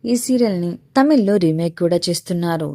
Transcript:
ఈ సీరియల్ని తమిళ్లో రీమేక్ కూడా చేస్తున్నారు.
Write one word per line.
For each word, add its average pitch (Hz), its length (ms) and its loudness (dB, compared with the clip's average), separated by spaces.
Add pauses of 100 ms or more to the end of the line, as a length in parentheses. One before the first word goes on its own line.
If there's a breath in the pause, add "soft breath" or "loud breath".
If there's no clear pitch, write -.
ఈ 233 120 0
సీరియల్ని 220 540 0 (220)
తమిళ్లో 262 440 4
రీమేక్ 165 420 0
కూడా 175 220 0
చేస్తున్నారు. 170 760 -4